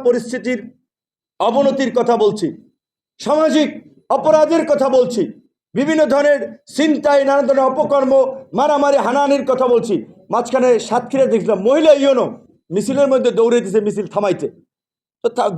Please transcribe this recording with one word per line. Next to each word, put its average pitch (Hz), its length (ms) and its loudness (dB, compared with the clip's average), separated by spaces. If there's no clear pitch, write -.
পরিস্থিতির 247 520 -2
অবনতির 269 580 0
কথা 233 180 2
বলছি, 208 300 0
সামাজিক 302 480 0
অপরাধের 311 600 2
কথা 285 180 0
বলছি, 247 340 0
বিভিন্ন 311 320 0
ধরনের 285 340 2
ছিনতাই, 285 500 0
নানা 277 180 2
ধরনের 262 280 0
অপকর্ম, 277 420 0
মারামারি, 285 540 2
হানাহানির 277 440 0
কথা 254 160 0
বলছি। 233 280 0
মাঝখানে 240 380 0
সাতক্ষীরা 247 480 -2
দেখলাম 202 320 0
মহিলা 311 240 4
ইউনো 269 340 2
মিছিলের 254 420 -2
মধ্যে 247 180 2
দৌড়ে 226 300 2
দিছে 196 200 -2
মিছিল 208 340 -4
থামাইতে, 185 340 -2
তো 240 60 -2
থা-, 233 300 -4